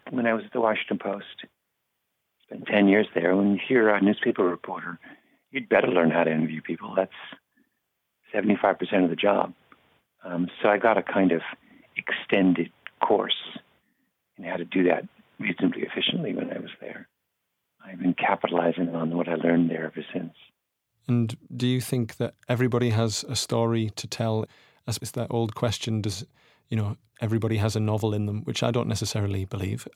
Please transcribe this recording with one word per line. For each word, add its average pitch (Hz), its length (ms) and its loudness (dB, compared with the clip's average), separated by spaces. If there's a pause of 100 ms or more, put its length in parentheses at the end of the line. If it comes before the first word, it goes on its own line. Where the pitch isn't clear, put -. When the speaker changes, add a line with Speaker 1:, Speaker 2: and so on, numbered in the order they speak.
(100)
Speaker 1:
When 123 160 -2
I 113 80 2
was 107 100 -4
at 104 80 -20
the 123 80 -4
Washington 107 380 0
Post, - 480 -10 (960)
spent - 240 -14
ten 101 220 4
years 101 260 6
there. 90 220 2
When 101 320 2
you're 117 220 6
a 101 120 2
newspaper 104 420 2
reporter, 87 540 -4 (540)
you'd 131 160 -6
better 110 200 4
learn 85 220 4
how 82 140 4
to 80 80 2
interview 78 280 -2
people. 87 340 -8
That's 95 180 0 (1200)
seventy-five 101 460 2
percent 92 260 2
of 82 60 2
the 82 60 -4
job. 101 380 2 (720)
Um, 87 240 -2 (120)
so 113 80 2
I 104 100 4
got 107 200 4
a 90 40 2
kind 95 300 4
of 82 100 0 (540)
extended - 720 0 (300)
course - 420 2 (920)
in 101 80 -14
how 87 120 -6
to 85 100 -6
do 92 180 2
that 85 200 2 (340)
reasonably 107 440 -2
efficiently - 520 -2
when - 180 -6
I - 60 -8
was - 120 -12 (100)
there. - 280 -14 (760)
I've 95 140 -14
been 90 160 2
capitalizing 85 800 2
on 82 220 -2
what 82 120 0
I 82 80 -2
learned 85 340 4
there 80 160 -4
ever 78 260 -10
since. 85 220 -8 (720)
Speaker 2:
And 117 260 2 (220)
do 123 100 -2
you 127 140 2
think 123 380 -4
that 117 160 -4 (140)
everybody 120 420 2
has 113 380 0
a 123 60 -4
story 113 640 0
to - 100 -10
tell? 110 380 -2 (420)
As 110 120 -6
it's - 140 -10
that 117 180 -4
old 117 240 -2
question, 110 480 -2
does, 101 220 -4 (440)
you 117 80 -2
know, 107 200 -2 (240)
everybody 110 360 0
has 107 180 0
a 110 60 0
novel 107 320 0
in 104 140 -2
them, 104 160 -4
which - 200 -6
I 120 80 2
don't 120 160 0
necessarily 101 600 -2
believe. 98 500 -6